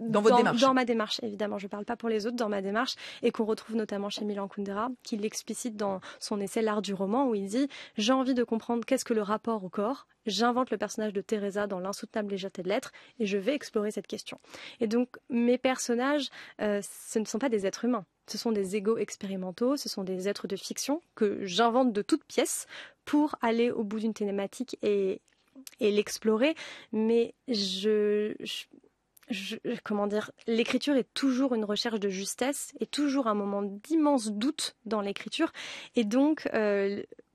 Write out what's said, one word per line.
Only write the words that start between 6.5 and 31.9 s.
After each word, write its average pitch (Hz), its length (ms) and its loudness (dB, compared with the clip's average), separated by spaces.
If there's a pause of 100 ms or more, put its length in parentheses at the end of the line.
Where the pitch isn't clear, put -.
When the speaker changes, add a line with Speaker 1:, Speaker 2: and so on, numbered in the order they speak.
Speaker 2:
L'art 214 220 0
du 196 120 -4
roman, 208 340 2
où 220 80 2
il 196 100 -2
dit : « 254 220 0 (300)
J'ai 214 140 2
envie 262 220 2
de 240 80 4
comprendre 233 420 -2
qu'est-ce 262 200 0
que 233 100 0
le 214 80 2
rapport 208 400 -2
au 185 60 -8
corps. 214 400 -4 (180)
J'invente 233 460 2
le 214 40 -2
personnage 214 360 -4
de 196 80 -2
Teresa 202 480 -2
dans 190 100 -4
L'insoutenable 202 540 -6
légèreté 190 320 -6
de 185 40 -6
l'être, 220 220 -2 (300)
et 214 60 0
je 196 120 0
vais 214 160 0
explorer 214 380 -2
cette - 160 -8
question. » - 320 -10 (400)
Et 226 80 0
donc, 240 200 2 (220)
mes 240 260 4
personnages, 254 720 0 (300)
euh, 208 220 0
ce - 380 -6
ne 208 60 0
sont 220 120 -4
pas 269 100 0
des 208 160 0
êtres 190 200 -2
humains. 233 220 0 (200)
Ce 208 120 -10
sont 233 120 0
des 196 240 0
égos 214 240 2
expérimentaux, 196 800 -2
ce - 120 -6
sont 202 140 -4
des 185 260 -2
êtres 202 200 -4
de 196 80 -4
fiction 277 440 -4 (140)
que 202 320 0
j'invente 233 460 4
de 202 100 -2
toutes - 220 0
pièces - 420 -2 (380)
pour 302 360 2
aller 233 300 2
au 226 140 -2
bout 214 160 -4
d'une 220 120 0
thématique 202 680 -4
et, 202 400 2 (580)
et 208 100 4
l'explorer. 220 640 2 (380)
Mais 226 400 4 (160)
je, 208 920 2
je, - 240 -8 (640)
je, 196 260 -8 (260)
comment 208 240 0
dire, 208 240 -2 (160)
l'écriture 233 500 2
est 240 180 2
toujours 262 400 2
une 220 100 2
recherche 208 360 0